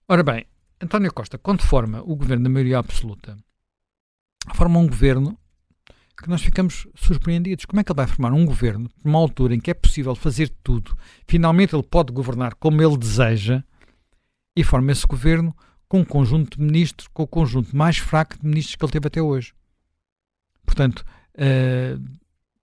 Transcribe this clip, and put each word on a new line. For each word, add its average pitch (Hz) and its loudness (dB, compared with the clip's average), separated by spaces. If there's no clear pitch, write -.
ora 175 4
bem, 117 -2
António 185 -2
Costa, - -12
quando 196 -2
forma 113 2
o 165 -8
governo 131 0
da 131 2
maioria 131 0
absoluta, 107 -6
forma 170 4
um 170 4
governo 135 0
que - -12
nós 170 -4
ficamos - 0
surpreendidos. 170 0
Como 196 -2
é 208 2
que - -4
ele 151 -4
vai 135 0
formar 120 0
um 160 4
governo 120 -2
numa 151 0
altura 127 0
em 117 -2
que 165 -6
é - -2
possível 131 2
fazer 143 -2
tudo? 120 -2
Finalmente 170 4
ele 139 0
pode 143 0
governar 123 -6
como 156 2
ele 156 4
deseja 113 0
e 165 2
forma 135 4
esse - 2
governo 165 0
com 185 2
um 165 2
conjunto 139 0
de 143 -4
ministros, 156 -2
com 160 -6
o 147 -8
conjunto 127 -2
mais 156 0
fraco - -2
de 151 -10
ministros 151 -4
que - -8
ele 147 -4
teve 151 -4
até 160 -4
hoje. 135 -4
Portanto, - 0
eh, 131 -2